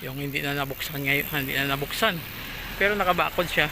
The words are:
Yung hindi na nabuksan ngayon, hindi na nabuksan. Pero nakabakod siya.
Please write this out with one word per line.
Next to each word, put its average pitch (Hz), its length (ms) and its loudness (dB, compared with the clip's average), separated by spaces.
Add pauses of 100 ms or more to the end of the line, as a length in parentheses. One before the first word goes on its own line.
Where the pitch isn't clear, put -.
Yung 135 160 -8
hindi 143 240 -4
na 143 80 -2
nabuksan 139 540 -4
ngayon, 143 400 0
hindi 139 100 -2
na 139 160 2
nabuksan. 160 480 2 (560)
Pero 202 220 4
nakabakod 175 500 2
siya. 156 240 2